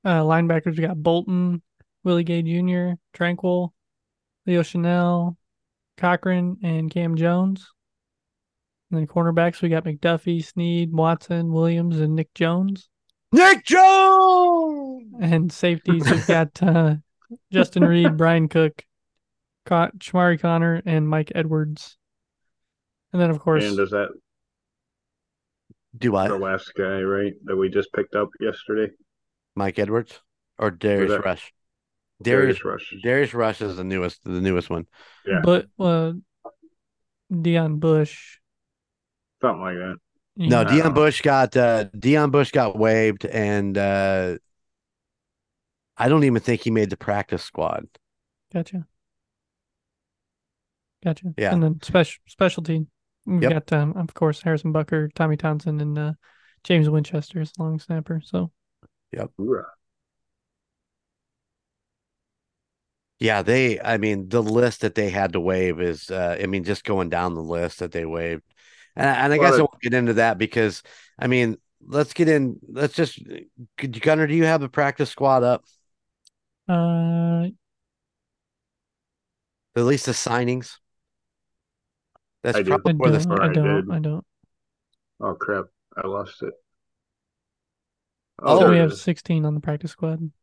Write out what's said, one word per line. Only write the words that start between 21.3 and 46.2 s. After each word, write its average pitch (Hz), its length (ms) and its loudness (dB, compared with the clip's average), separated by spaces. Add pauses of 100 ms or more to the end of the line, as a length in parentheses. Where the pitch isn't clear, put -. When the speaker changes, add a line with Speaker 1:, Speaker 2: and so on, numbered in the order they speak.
Speaker 1:
Edwards. 156 600 -4 (1120)
And 180 100 0
then, 170 80 2
of 156 100 -2
course, 156 260 2
Speaker 3:
And 101 140 -2
is 98 120 0
that 101 180 -2 (1900)
Speaker 2:
Do 117 180 0
what? 95 160 2
Speaker 3:
the 98 100 -4
last 95 360 -6
guy, 95 260 -4
right, 98 320 -2 (100)
that 98 120 -6
we 95 140 0
just 98 240 -2
picked - 220 -4
up 104 140 -2 (100)
yesterday? 107 520 -4 (640)
Speaker 2:
Mike 98 220 -4
Edwards 110 420 -4 (380)
or 107 140 0
Darius 98 400 0
Speaker 3:
that 101 120 -2
Speaker 2:
Rush? - 300 -6 (680)
Speaker 3:
Darius 131 360 2
Speaker 2:
Darius, - 60 -18
Speaker 3:
Rush. 98 280 -8 (100)
Speaker 2:
Darius 127 320 0
Rush 110 260 -2
is 98 160 -6
the 92 60 -8
newest, 92 400 -4
the 90 180 -4
newest 92 300 0
one. 82 160 -6 (400)
Speaker 3:
Yeah. 175 160 0
Speaker 1:
But, 175 240 2 (120)
uh, 165 340 0 (1160)
Deon 165 480 0
Bush. 156 600 -2 (1000)
Speaker 3:
Something 107 200 -2
like 92 160 -8
that. 92 180 -10 (420)
Speaker 2:
No, 123 240 2
Speaker 1:
Yeah. 107 60 2
Speaker 2:
Deon 151 280 2
Bush 151 260 2
got, 135 360 2
uh, 113 280 2 (100)
Deon 139 360 2
Bush 139 200 2
got 110 260 0
waived, 110 480 2
and, 104 520 -2
uh, 98 600 -2 (1600)
I 117 100 2
don't 151 180 4